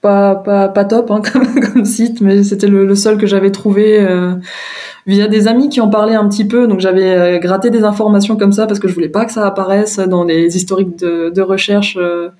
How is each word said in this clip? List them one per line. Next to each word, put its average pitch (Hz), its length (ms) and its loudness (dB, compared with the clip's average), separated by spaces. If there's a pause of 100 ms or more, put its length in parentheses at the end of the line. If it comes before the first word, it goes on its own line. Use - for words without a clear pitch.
pas, 202 340 2
pas, 196 340 0
pas 196 160 0
top, 226 260 0
hein, 208 100 0
<laughs> - 120 -6
comme, 254 260 0
comme 208 260 0
site, 226 360 -2
mais 202 220 4
c'était 202 240 0
le, 196 180 4
le 196 100 2
seul 214 220 0
que 208 100 0
j'avais 196 240 2
trouvé, 208 480 2
euh, 180 360 0 (680)
via 202 220 2
des 214 220 2
amis 254 200 2
qui 247 120 0
en 214 80 2
parlaient 214 260 2
un 208 140 2
petit 202 180 -2
peu. 240 200 2
Donc 190 120 0
j'avais, 185 320 2
euh, 175 280 2
gratté 190 300 0
des 220 140 2
informations 208 540 0
comme 202 160 2
ça 214 140 0
parce 202 120 -4
que 190 80 -2
je 175 60 -2
voulais 170 160 -4
pas 214 160 -2
que 233 80 -10
ça 214 120 -2
apparaisse 196 540 -2
dans 180 240 0
les 170 320 0
historiques 185 420 -2
de, 170 320 -4
de 180 120 -2
recherche, 196 580 -2
euh, 175 300 -4 (100)